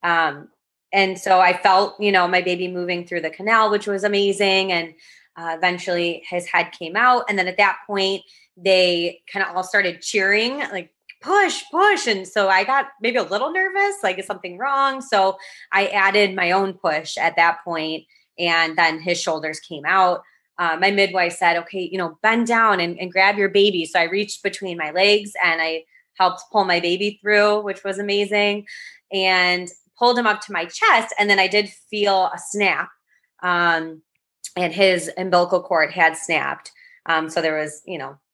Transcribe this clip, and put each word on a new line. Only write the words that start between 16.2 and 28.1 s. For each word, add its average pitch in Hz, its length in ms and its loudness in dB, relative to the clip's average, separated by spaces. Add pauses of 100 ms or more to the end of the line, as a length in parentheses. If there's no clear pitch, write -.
my 180 160 0
own 190 240 2
push 160 420 -4
at 165 200 0
that 170 260 2
point, 160 420 -6 (320)
and 165 400 0
then 160 220 2
his 170 220 -4
shoulders 156 400 -6
came 151 260 -14
out. 180 360 2 (360)
Uh, 165 220 -2
my 190 100 2
midwife 185 440 0
said, 170 220 2
"Okay, 175 360 -6
you 190 60 -6
know, 165 220 -6
bend 226 280 2
down 226 320 2
and, 170 180 -4
and 180 140 -10
grab 196 260 2
your 196 100 2
baby." 196 360 4
So 175 160 0
I 170 40 4
reached 202 380 -4
between 185 340 -6
my 156 140 -6
legs 202 500 2
and 165 220 0
I 160 220 -4 (300)
helped 180 360 0
pull 208 140 2
my 175 160 0
baby 185 420 -2
through, 208 380 2
which 196 240 -8
was 196 160 -6
amazing, 202 680 -2 (460)